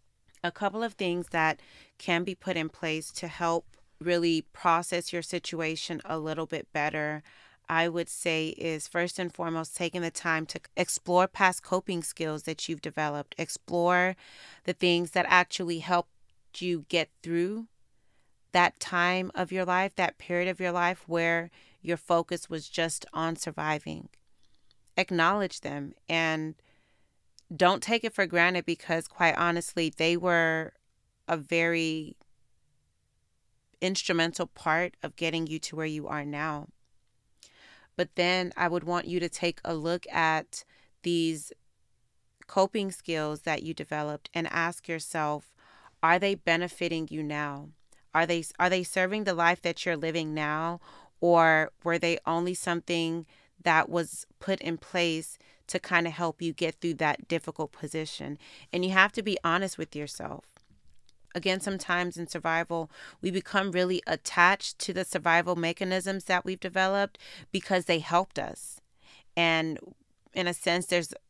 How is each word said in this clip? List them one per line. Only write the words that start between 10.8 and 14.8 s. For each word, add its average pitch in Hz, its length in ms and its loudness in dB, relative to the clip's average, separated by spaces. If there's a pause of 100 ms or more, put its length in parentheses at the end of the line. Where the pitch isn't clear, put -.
past - 340 2
coping 185 400 -2
skills 156 420 -6
that - 260 -8
you've 165 120 -6
developed, 147 560 -4
explore 180 800 2 (480)
the 180 100 -2
things 175 380 2